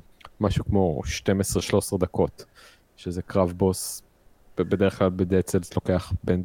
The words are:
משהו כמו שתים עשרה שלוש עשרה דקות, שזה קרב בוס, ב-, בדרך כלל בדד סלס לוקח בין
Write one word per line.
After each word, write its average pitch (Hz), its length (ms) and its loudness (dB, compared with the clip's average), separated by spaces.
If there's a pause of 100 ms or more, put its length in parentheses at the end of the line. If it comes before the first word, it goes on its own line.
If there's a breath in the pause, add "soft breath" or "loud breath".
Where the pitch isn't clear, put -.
(400)
משהו 104 240 0
כמו 90 400 2
שתים - 360 0
עשרה 98 220 -2
שלוש - 220 2
עשרה 98 140 -2
דקות, - 460 -2 (520 soft breath)
שזה 90 260 -8
קרב 90 340 0
בוס, - 460 0 (560)
ב-, 90 40 2
בדרך 95 360 2
כלל 95 100 4
בדד 92 400 2
סלס - 260 -2
לוקח - 380 -2 (120)
בין 90 200 0